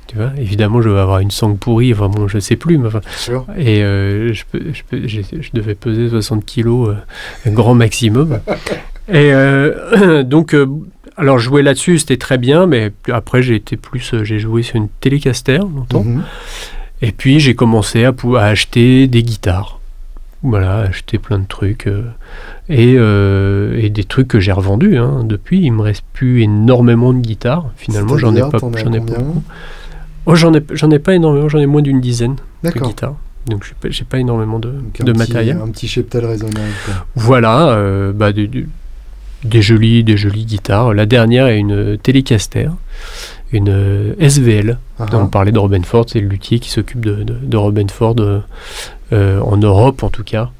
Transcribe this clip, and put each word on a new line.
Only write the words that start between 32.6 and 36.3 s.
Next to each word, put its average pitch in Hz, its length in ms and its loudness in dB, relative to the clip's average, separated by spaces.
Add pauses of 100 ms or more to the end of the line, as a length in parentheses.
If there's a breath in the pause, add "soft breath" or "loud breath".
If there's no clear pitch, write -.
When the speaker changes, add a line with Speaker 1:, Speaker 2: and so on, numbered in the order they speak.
Speaker 1:
de 165 60 -2
Speaker 2:
D'accord. 127 200 -2
Speaker 1:
guitares. 139 260 -6 (320)
Donc, 104 180 -4
j'ai - 160 -16
pas, - 80 -6
j'ai - 160 -8
pas 131 140 -4
énormément 113 400 -2
de, 113 100 -6
Speaker 2:
Donc, 113 320 -8
un - 20 -2
Speaker 1:
de 127 100 2
Speaker 2:
petit, 113 60 2
Speaker 1:
matériel. 117 440 0
Speaker 2:
un 110 60 -6
petit 110 180 -8
cheptel 120 380 -4
raisonnable, 107 420 -4 (180)